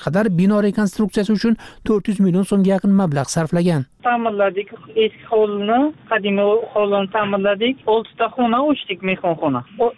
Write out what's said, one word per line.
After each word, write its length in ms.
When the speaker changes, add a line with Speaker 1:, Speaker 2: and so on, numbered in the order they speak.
Speaker 1:
qadar 180
bino 260
rekonstruksiyasi 760
uchun 160
to'rt 220
yuz 120
million 240
so'mga 360
yaqin 100
mablag' 400
sarflagan. 560
Speaker 2:
Ta'mirladik 640
eski 340
hovlini, 640
qadimiy 420
hovlini 400
ta'mirladik. 680
Oltita 460
xona 260
ochdik, 400
mehmonxona. 600
O 180